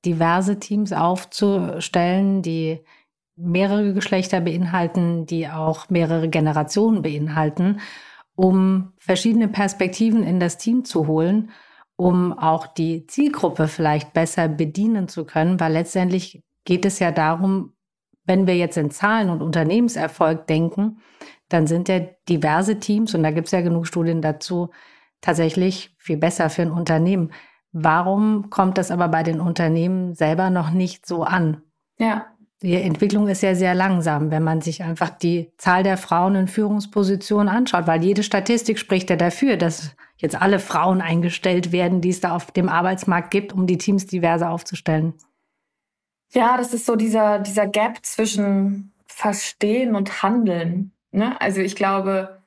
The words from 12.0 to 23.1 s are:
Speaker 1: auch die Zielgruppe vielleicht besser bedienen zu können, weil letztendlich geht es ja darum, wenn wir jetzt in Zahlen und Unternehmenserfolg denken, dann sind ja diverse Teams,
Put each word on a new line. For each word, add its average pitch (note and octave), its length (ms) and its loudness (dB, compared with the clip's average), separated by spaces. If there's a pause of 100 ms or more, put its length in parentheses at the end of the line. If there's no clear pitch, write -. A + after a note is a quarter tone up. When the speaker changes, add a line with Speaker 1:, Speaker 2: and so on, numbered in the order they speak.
Speaker 1:
auch D#3+ 320 0
die D#3+ 400 -4
Zielgruppe F3 640 0
vielleicht D3+ 460 -2
besser E3 340 0
bedienen F3 600 -2
zu D#3+ 180 -8
können, E3+ 340 0
weil D#3+ 140 0
letztendlich F3+ 680 -2 (220)
geht F3+ 200 0
es F#3+ 120 0
ja E3+ 140 2
darum, E3+ 640 0 (520)
wenn F#3 220 2
wir F3+ 100 2
jetzt F3 200 -2
in D3+ 120 0
Zahlen G#3 400 0
und D#3+ 140 -2
Unternehmenserfolg E3 1040 0
denken, E3 540 -2 (480)
dann D#3+ 180 2
sind F3 220 0
ja F#3 100 2 (280)
diverse F3 520 2
Teams, G#3+ 340 -2